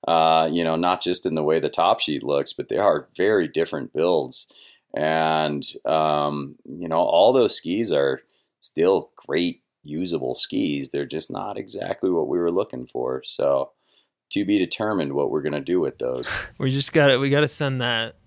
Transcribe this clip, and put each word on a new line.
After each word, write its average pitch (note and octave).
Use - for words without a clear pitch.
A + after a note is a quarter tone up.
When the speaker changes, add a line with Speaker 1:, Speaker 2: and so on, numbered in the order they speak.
Speaker 1:
Uh, D#2+
you E2+
know, D#2+
not F2+
just F2+
in D#2+
the D#2
way D#2
the D2+
top F2+
sheet C#2+
looks, C#2+
but -
they -
are F2
very F#2+
different D#2+
builds. D#2
And, D#2
um, D2
you E2
know, E2
all G2
those B2+
skis F#2+
are C#2
still F2
great, E2+
usable D2+
skis. -
They're C#2+
just -
not G2+
exactly -
what D#2+
we F2
were E2+
looking C2
for. B1+
So -
to G2+
be G#2
determined F#2
what C#2
we're D2
gonna D2
do E2+
with C#2
those. B1+
Speaker 2:
<laughs> -
We C3
just C3+
gotta, C#3
we C#3
gotta C#3+
send C3+
that A2+